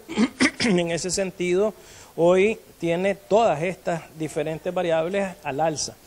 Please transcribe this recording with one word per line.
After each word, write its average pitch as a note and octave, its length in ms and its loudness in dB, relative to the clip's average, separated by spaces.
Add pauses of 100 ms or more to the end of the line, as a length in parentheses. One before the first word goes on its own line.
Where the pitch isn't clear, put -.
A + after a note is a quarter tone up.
(320)
<clears throat> - 280 0
en F3+ 300 2
ese E3+ 200 -4
sentido, F#3 640 0 (420)
hoy F#3+ 440 4 (200)
tiene F3 360 0
todas F#3 480 2
estas F3 400 -4 (160)
diferentes D#3 540 -4
variables F3+ 560 -2 (140)
al C#3 180 -4
alza. D#3 340 -2 (120)